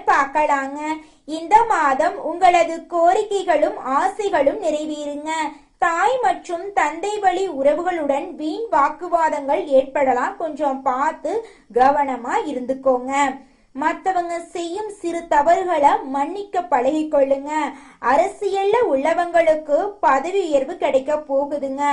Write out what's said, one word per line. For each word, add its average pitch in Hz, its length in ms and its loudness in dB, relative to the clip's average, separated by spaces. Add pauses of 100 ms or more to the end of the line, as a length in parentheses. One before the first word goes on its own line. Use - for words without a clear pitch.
பார்க்கலாங்க. 285 760 0 (460)
இந்த 330 420 4
மாதம் 320 560 2
உங்களது 339 640 2
கோரிக்கைகளும் 349 920 2
ஆசைகளும் 339 840 0
நிறைவேறுங்க. 302 680 -4 (460)
தாய் 359 440 2
மற்றும் 370 520 -2
தந்தை 349 460 -2
வழி 381 280 0
உறவுகளுடன் 302 880 -2
வீண் 403 360 -6
வாக்குவாதங்கள் 311 960 0
ஏற்படலாம், 277 720 2
கொஞ்சம் 285 440 -4
பார்த்து 311 640 -2 (280)
கவனமா 262 640 2 (100)
இருந்துக்கோங்க. 262 920 0 (400)
மத்தவங்க 339 640 -2
செய்யும் 349 500 -8
சிறு 339 380 -6
தவறுகளை 330 640 4 (140)
மன்னிக்க 320 580 -6
பழகிக்கொள்ளுங்க. 277 920 0 (500)
அரசியல்ல 392 720 0 (160)
உள்ளவங்களுக்கு 320 1080 2
பதவி 330 420 2
உயர்வு 302 360 0
கிடைக்க 277 380 0
போகுதுங்க. 285 760 -2